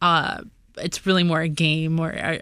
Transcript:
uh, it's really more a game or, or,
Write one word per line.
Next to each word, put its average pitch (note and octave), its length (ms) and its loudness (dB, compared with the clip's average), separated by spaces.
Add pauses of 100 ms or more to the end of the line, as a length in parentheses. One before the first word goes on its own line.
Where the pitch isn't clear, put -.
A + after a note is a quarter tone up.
uh, E3+ 400 2 (340)
it's - 300 -6
really F#3 160 4
more E3 180 2
a E3 80 -2
game D#3+ 520 0
or, D#3+ 100 -2
or, - 320 -4